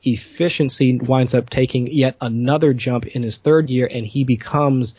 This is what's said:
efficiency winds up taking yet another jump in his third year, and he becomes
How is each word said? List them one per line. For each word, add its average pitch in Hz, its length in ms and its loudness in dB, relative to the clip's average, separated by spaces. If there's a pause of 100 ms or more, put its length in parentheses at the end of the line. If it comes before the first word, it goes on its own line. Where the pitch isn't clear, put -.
efficiency 135 960 0
winds 127 380 0
up 120 160 -2
taking 127 340 0
yet 135 340 0
another 131 540 0
jump 120 320 -2
in 120 160 -6
his 113 160 -6
third 156 320 2
year, 127 220 0
and 113 160 -6
he 135 160 -2
becomes 127 760 0